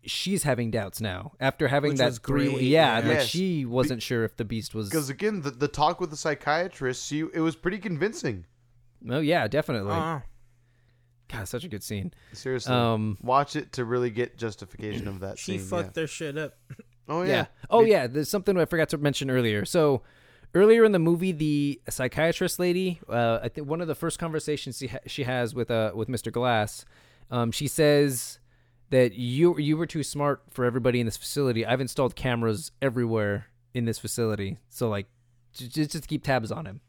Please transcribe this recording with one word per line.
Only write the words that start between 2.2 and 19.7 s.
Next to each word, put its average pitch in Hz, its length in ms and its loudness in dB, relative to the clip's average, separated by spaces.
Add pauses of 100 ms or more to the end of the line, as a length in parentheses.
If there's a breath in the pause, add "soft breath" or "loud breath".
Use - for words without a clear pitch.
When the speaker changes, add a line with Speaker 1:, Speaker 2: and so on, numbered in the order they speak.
Speaker 2:
great, 131 120 0
Speaker 1:
Yeah, 135 380 6
Speaker 2:
yeah. 113 60 0
Speaker 1:
like, 151 120 4
Speaker 3:
Yes. 131 100 2
Speaker 1:
she 175 300 0
Speaker 3:
Be- 135 80 -2
Speaker 1:
wasn't 120 360 0
sure 117 220 0
if 107 100 -4
the 117 120 -4
Beast 110 280 -6
was 107 140 -4
Speaker 3:
'Cause 139 220 -2
again, 190 320 -2
the, 139 80 -2
the 131 180 -2
talk 156 320 0
with 180 80 -4
the 151 80 -12
psychiatrist, 147 920 -2
she, 147 140 -2
it 160 200 -4
was 160 140 0
pretty 180 240 -4
convincing. 165 680 -4 (640)
Speaker 1:
Oh, 135 100 0
yeah, 151 260 2
definitely. 110 460 -2
Speaker 2:
Uh-huh. 160 280 -4 (1080)
Speaker 1:
God, 104 200 -10
such 123 160 -8
a 92 40 -12
good 98 140 -10
scene. 101 300 -6 (200 soft breath)
Speaker 3:
Seriously. 127 420 -4
Speaker 1:
Um, 113 480 2
Speaker 3:
Watch 131 340 2
it 143 180 -6
to 127 100 -4
really 123 260 0
get 117 260 -4
justification 104 680 -8
of 98 140 -8
that 95 180 -8
Speaker 2:
She - 200 -6
Speaker 3:
scene, - 80 -8
Speaker 2:
fucked 185 220 -4
Speaker 3:
yeah. - 40 -18
Speaker 2:
their 160 140 -4
shit 147 320 -8
up. 147 160 -10 (160)
<laughs> - 140 -18 (240)
Speaker 3:
Oh, 160 140 -2
yeah. 185 60 0
Speaker 1:
Yeah. - 180 2 (220 loud breath)
Oh, 226 140 6
Speaker 3:
They 226 80 6
Speaker 1:
yeah. 156 160 4
There's 135 220 -2
something 190 280 0
I 160 100 4
forgot 160 240 2
to 160 80 -2
mention 143 320 0
earlier. 113 340 2
So 147 380 2 (520 soft breath)